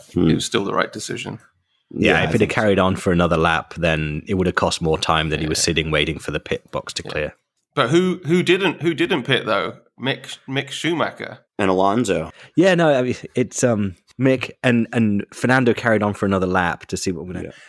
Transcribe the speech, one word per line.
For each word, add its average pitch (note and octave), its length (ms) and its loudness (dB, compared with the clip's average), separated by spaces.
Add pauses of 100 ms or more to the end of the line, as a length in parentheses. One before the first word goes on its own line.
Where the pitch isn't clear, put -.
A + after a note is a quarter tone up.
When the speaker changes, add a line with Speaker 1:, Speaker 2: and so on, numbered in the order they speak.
(140)
Speaker 1:
Hmm. F2 160 4
Speaker 2:
it D#2+ 60 4
was - 100 -2
still G#2 180 -2
the F#2+ 100 -4
right - 180 -2
decision. - 460 -10 (540)
Speaker 3:
Yeah, - 220 2
Speaker 1:
Yeah, - 0 -
Speaker 3:
if D#2 40 2
Speaker 1:
I F#2 60 2
Speaker 3:
it E2+ 80 -2
had A2 80 2
Speaker 1:
think - 120 2
so. - 40 -6
Speaker 3:
carried G#2 240 2
on F#2 160 2
for F#2+ 180 -2
another E2+ 240 2
lap, D#2+ 380 0
then D#2 500 -2
it G2+ 80 -4
would F#2 140 2
have E2+ 80 -2
cost - 260 -2
more D#2+ 160 2
time D#2+ 320 0
than D2+ 100 -2
he D#2 80 -4
was D#2 120 -2
Speaker 2:
Yeah. - 60 0
Speaker 3:
sitting D#2+ 260 0
waiting D2 260 0
for - 140 -8
the D2+ 80 -6
pit - 320 -8
box - 220 -8
to - 120 -8
Speaker 2:
Yeah. - 60 -12
Speaker 3:
clear. D2 240 -6 (400)
Speaker 2:
But B2 160 0
who, F3+ 340 2
who F3 160 2
didn't, F3 400 0
who E3 140 -2
didn't D#3 280 -2
pit C3+ 220 0
though? G2+ 320 -2 (240)
Mick, - 380 -6 (100)
Mick C3+ 220 -6
Schumacher - 680 -4 (200)
Speaker 1:
And G2 100 2
Alonso. F#2+ 640 2 (240)
Speaker 3:
Yeah, F#3 180 6
no, E3+ 180 4
I B2+ 120 2
mean, B2 120 -2 (200)
it's, B2+ 280 0
um, G#2 320 0 (240)
Mick C3 300 2 (140)
and, A#2+ 280 2
and G#2+ 400 2
Fernando B2 440 2
carried A2 260 2
on G#2 140 0
for G#2+ 100 -2
another F#2+ 220 2
lap F2+ 400 0
to F#2 100 -6
see - 140 -4
what E2+ 160 -10
we F2+ 80 -10
know. F2 80 -8
Speaker 1:
Yeah. E2 80 -12 (180)